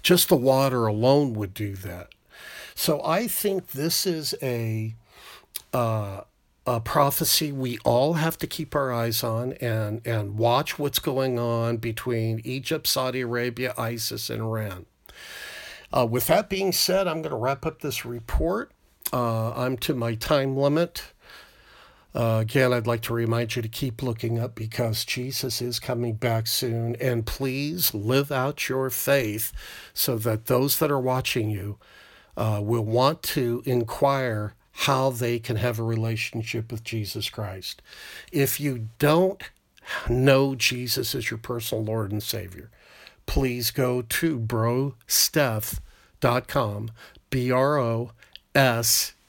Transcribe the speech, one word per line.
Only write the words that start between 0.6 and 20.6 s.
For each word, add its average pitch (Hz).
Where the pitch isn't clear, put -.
alone 123
would 104
do 101
that. 90
So -
I 190
think 196
this 151
is 160
a, 113
uh, 110
a 120
prophecy 147
we 127
all 127
have 165
to -
keep -
our 135
eyes 117
on 117
and, 110
and 107
watch 120
what's 143
going 131
on 117
between 113
Egypt, 135
Saudi 131
Arabia, 120
isis, 117
and 113
Iran. 107
Uh, 127
with 117
that 180
being 190
said, 185
I'm 160
gonna 147
wrap 131
up 156
this 139
report. 160
Uh, 117
I'm 127
to 143
my 120
time 135
limit. 147